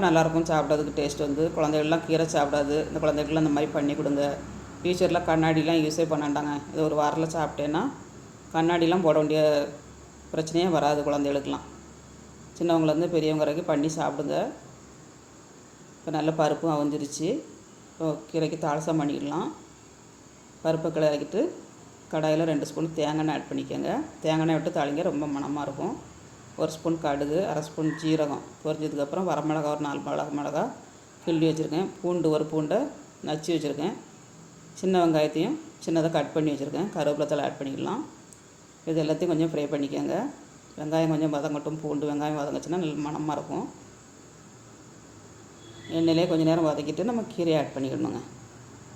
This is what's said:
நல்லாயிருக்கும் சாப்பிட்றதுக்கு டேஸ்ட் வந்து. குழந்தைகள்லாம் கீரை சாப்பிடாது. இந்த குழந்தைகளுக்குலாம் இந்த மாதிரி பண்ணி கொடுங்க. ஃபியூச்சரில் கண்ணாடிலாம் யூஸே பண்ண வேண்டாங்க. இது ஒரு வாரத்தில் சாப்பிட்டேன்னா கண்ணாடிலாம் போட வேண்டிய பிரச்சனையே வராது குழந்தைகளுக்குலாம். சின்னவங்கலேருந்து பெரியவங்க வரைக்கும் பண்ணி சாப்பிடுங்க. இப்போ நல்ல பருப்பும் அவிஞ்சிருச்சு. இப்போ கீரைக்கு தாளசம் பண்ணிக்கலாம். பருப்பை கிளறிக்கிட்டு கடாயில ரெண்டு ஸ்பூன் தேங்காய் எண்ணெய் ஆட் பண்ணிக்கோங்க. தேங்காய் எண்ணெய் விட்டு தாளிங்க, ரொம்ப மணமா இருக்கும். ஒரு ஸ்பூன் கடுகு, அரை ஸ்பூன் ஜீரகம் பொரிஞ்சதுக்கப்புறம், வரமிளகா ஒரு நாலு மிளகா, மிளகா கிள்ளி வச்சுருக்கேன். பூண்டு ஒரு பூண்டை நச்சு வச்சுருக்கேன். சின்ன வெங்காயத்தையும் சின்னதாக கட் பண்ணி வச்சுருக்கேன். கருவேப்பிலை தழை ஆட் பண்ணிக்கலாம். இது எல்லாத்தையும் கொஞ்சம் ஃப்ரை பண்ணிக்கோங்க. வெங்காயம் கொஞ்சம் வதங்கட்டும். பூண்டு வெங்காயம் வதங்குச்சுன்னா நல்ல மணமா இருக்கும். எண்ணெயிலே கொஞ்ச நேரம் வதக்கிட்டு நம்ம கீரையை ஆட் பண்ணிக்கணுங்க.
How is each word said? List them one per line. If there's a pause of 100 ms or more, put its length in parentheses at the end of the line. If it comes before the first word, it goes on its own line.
நல்லாயிருக்கும்
சாப்பிட்றதுக்கு
டேஸ்ட்
வந்து. (120)
குழந்தைகள்லாம்
கீரை (120)
சாப்பிடாது. (100)
இந்த
குழந்தைகளுக்குலாம்
இந்த
மாதிரி
பண்ணி
கொடுங்க. (560)
ஃபியூச்சரில்
கண்ணாடிலாம்
யூஸே
பண்ண
வேண்டாங்க. (180)
இது
ஒரு
வாரத்தில்
சாப்பிட்டேன்னா (720)
கண்ணாடிலாம்
போட
வேண்டிய (920)
பிரச்சனையே (120)
வராது
குழந்தைகளுக்குலாம். (880)
சின்னவங்கலேருந்து
பெரியவங்க
வரைக்கும்
பண்ணி
சாப்பிடுங்க. (1600)
இப்போ
நல்ல (100)
பருப்பும்
அவிஞ்சிருச்சு. (640)
இப்போ (220)
கீரைக்கு
தாளசம்
பண்ணிக்கலாம். (1160)
பருப்பை
கிளறிக்கிட்டு (760)
கடாயில
ரெண்டு
ஸ்பூன்
தேங்காய்
எண்ணெய்
ஆட்
பண்ணிக்கோங்க. (320)
தேங்காய்
எண்ணெய்
விட்டு
தாளிங்க,
ரொம்ப (120)
மணமா
இருக்கும். (640)
ஒரு
ஸ்பூன்
கடுகு, (100)
அரை
ஸ்பூன் (120)
ஜீரகம் (160)
பொரிஞ்சதுக்கப்புறம்,
வரமிளகா
ஒரு
நாலு
மிளகா,
மிளகா (600)
கிள்ளி
வச்சுருக்கேன். (100)
பூண்டு
ஒரு
பூண்டை (480)
நச்சு
வச்சுருக்கேன். (840)
சின்ன
வெங்காயத்தையும் (280)
சின்னதாக
கட்
பண்ணி
வச்சுருக்கேன்.
கருவேப்பிலை
தழை
ஆட்
பண்ணிக்கலாம். (880)
இது
எல்லாத்தையும்
கொஞ்சம்
ஃப்ரை
பண்ணிக்கோங்க. (640)
வெங்காயம்
கொஞ்சம்
வதங்கட்டும்.
பூண்டு
வெங்காயம்
வதங்குச்சுன்னா
நல்ல (120)
மணமா
இருக்கும். (2250)
எண்ணெயிலே
கொஞ்ச
நேரம்
வதக்கிட்டு
நம்ம
கீரையை
ஆட்
பண்ணிக்கணுங்க. (720)